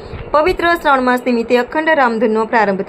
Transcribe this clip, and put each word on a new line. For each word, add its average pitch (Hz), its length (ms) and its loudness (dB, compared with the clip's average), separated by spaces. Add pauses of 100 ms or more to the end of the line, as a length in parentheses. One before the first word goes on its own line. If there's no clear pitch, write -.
(300)
પવિત્ર 339 440 0
શ્રાવણ 277 340 2
માસ 247 180 0
નિમિત્તે 240 300 0
અખંડ 311 460 0
રામધૂનનો 220 440 0
પ્રારંભ 202 420 0